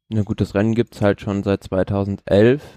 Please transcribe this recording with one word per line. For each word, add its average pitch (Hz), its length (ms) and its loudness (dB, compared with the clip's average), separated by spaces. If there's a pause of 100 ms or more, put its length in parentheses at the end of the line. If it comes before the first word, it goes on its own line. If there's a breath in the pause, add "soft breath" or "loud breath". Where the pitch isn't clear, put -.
Na 110 140 -2
gut, 107 180 -4
das 95 120 -2
Rennen 110 220 2
gibt's 113 260 -4
halt 101 200 2
schon 98 220 -4
seit 98 200 -2
zweitausendelf. 101 960 0 (160)